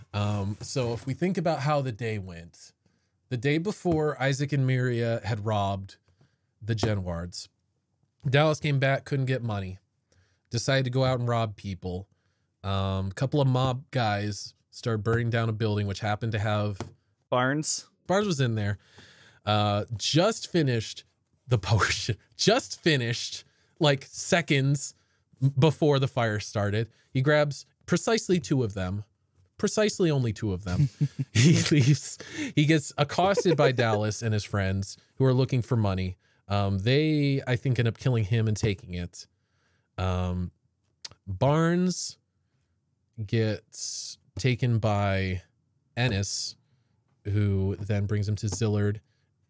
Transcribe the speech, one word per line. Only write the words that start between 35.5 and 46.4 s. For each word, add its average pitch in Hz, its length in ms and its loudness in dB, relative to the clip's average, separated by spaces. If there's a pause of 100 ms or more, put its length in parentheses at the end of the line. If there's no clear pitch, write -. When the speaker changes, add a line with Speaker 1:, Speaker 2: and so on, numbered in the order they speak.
Speaker 1:
for - 160 -2
money. 95 400 0 (320)
Um, 98 300 0
they, 139 680 2
I 127 80 0
think, 123 240 0
end 117 80 2
up 110 100 -2
killing 120 280 0
him 110 220 2
and 104 100 0
taking 95 380 -2
it. 87 320 -10 (720)
Um, 90 540 -2 (760)
Barnes 165 880 0 (1080)
gets - 920 -4 (200)
taken 120 420 0
by 98 600 0 (560)
Ennis, 104 580 -2 (680)